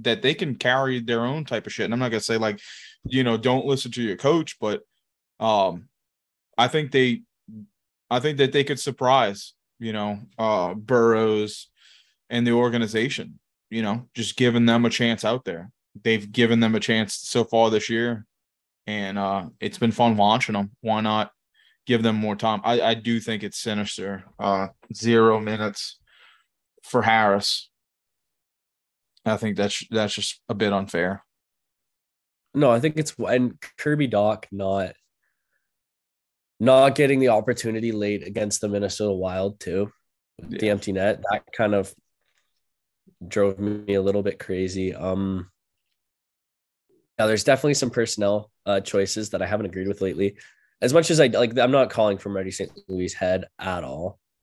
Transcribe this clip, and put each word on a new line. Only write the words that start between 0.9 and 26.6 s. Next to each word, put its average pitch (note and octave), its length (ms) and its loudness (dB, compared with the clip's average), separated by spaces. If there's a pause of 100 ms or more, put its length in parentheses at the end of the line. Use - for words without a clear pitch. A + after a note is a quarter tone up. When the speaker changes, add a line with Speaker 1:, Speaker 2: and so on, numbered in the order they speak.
Speaker 1:
their A#2 220 -2
own C#3 240 -4
type A2+ 200 -6
of - 60 -12
shit. G#2+ 140 -4
And G#2+ 80 -2
I'm B2 80 -2
not B2 100 -2
gonna A2+ 80 -2
say, A#2 160 -2
like, A2 240 -2 (460)
you B2+ 180 0
know, A#2 140 2
don't B2 280 0
listen C3+ 260 -2
to A#2+ 120 -6
your G2+ 140 -4
coach, D#3 420 0
but, G#2 220 -4 (580)
um, G2 480 0 (680)
I A#2+ 100 4
think D3 240 -2
they, B2+ 300 2 (880)
I B2 80 2
think C#3+ 200 -2
that C3+ 120 4
they C#3 140 2
could C#3+ 160 -4
surprise, B2 720 0 (260)
you A2+ 140 -8
know, G#2 260 -6 (200)
uh, G2+ 340 0
Burrows A2 960 2 (600)
and A#2+ 140 0
the A#2+ 60 2
organization, A#2 880 0 (300)
you A2 140 -4
know, A2 320 -4
just A2 200 -6
giving A#2+ 300 4
them A#2 200 4
a A2+ 40 2
chance A#2 340 -2
out A#2 220 -2
there. F2 240 -10 (340)
They've G#2+ 280 -2
given A#2 280 4
them A2 140 4
a G#2+ 60 0
chance A2 340 -2
so - 300 -2
far A2+ 260 4
this G#2+ 200 0
year, A#2 360 -4 (640)
and, G2+ 320 -6
uh, G2 300 -4 (100)
it's G#2 180 -8
been A#2 140 2
fun A#2 260 2
watching G#2+ 360 2
them. G2+ 180 -4 (100)
Why A2 200 -2
not G#2+ 300 -2 (540)
give A#2+ 160 2
them A2+ 140 2
more G#2+ 200 -2
time? G#2+ 280 -2
I, A#2 180 2
I A2 140 2
do A2+ 240 -2
think G#2+ 240 -6
it's G2+ 160 -10
sinister. G2 640 -6 (160)
Uh, G2 300 -2 (240)
zero A2+ 460 4
minutes G#2+ 600 -6 (840)